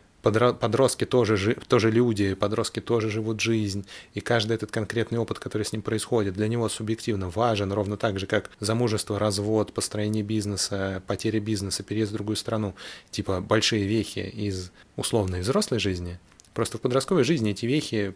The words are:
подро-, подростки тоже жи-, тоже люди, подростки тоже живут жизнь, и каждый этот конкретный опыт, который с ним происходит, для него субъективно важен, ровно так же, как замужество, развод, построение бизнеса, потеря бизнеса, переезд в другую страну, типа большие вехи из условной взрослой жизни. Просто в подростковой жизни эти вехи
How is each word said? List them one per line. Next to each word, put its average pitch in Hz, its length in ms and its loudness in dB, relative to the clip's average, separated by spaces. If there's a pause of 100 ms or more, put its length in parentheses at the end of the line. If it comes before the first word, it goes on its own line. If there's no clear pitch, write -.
(220)
подро-, 113 320 6
подростки 120 500 2
тоже 110 320 4
жи-, 98 180 2 (140)
тоже 113 220 6
люди, 107 440 2
подростки 110 460 -2
тоже 110 300 0
живут 110 300 -4
жизнь, 104 460 0 (280)
и 104 60 -4
каждый 113 340 2
этот 107 180 -6
конкретный 113 460 -2
опыт, 113 200 -2
который 107 240 -4
с - 100 -4
ним 110 100 -4
происходит, 107 520 0
для 107 140 0
него 117 200 0
субъективно 107 600 -2
важен, 101 440 0
ровно 104 240 0
так 98 220 -2
же, 95 80 -4
как 101 240 0 (100)
замужество, 107 580 0
развод, 104 540 2
построение 107 520 -2
бизнеса, 98 800 -2
потеря 107 340 0
бизнеса, 98 420 -4
переезд 104 280 -2
в 101 40 -10
другую 107 220 -2
страну, 107 380 -2 (360)
типа 95 300 -2
большие 107 460 2
вехи 104 340 0
из 95 520 -4 (240)
условной 95 440 0
взрослой 131 380 0
жизни. 87 400 -2 (360)
Просто 113 240 -2
в - 20 -6
подростковой 135 420 2
жизни 117 300 2
эти 104 140 -4
вехи 117 480 0